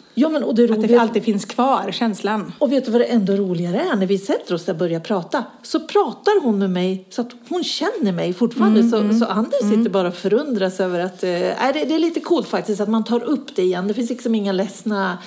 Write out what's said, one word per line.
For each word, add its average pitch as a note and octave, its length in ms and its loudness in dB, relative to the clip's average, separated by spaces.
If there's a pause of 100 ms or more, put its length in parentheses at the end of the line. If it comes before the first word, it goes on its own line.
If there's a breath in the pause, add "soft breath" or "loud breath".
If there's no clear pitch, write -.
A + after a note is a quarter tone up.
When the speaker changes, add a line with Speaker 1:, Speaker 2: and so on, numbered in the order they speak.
(140)
Speaker 1:
Ja, C#4+ 140 4
men D4+ 160 0
och C#4 100 0
det A#3 100 6
Speaker 2:
Att A3+ 60 6
det A3 60 2
Speaker 1:
roliga A#3 240 6
Speaker 2:
alltid A3+ 240 0
finns G3+ 200 0
kvar, A#3+ 480 0
känslan. G3+ 680 -2
Speaker 1:
Och C4 140 2
vet C4 120 2
du B3+ 60 -6
vad A#3 100 4
det A3+ 40 4
ändå G#3 280 2
roligare F3+ 480 0
är? E4 160 0
När F#3+ 100 2
vi G3 120 2
sätter A#3 360 -2
oss D#3+ 100 -4
där F#3+ 80 -2
och D#3+ 60 -6
börjar F3 220 -2
prata, G#3 440 -4 (180)
så - 180 -4
pratar G4 640 0
hon A3 160 2
med G3 120 0
mig F#3 400 -2
så - 120 -6
att A#3+ 80 -10 (180)
hon F4 160 -2
känner D#4+ 480 -2
mig E3+ 220 -2
fortfarande. A3 460 4
Speaker 2:
Mm, A#3 100 4
Speaker 1:
Så, A#3 80 2
Speaker 2:
mm, G#3+ 200 2
Speaker 1:
så A#3 60 2
Anders B3 380 0
Speaker 2:
mm. G#3 160 2
Speaker 1:
sitter A3+ 120 2
bara F#3 180 2
och F3+ 60 -6
förundras G3 680 0
över F3+ 200 -2
att, F#3 240 -6
eh, F3+ 60 0
nej, F3+ 440 0
det, D4+ 100 -2
det D4+ 100 0
är D#4+ 40 0
lite E4 220 0
coolt D#4 280 0
faktiskt G3+ 320 -2
att G#3 80 -2
man A3 160 2
tar A#3+ 180 0
upp - 340 -4
det F#3 60 2
igen. F#3 260 0
Det G#3 60 0
finns A#3 160 -2
liksom A#3+ 240 -2
inga G3+ 180 0
ledsna F#3+ 760 -2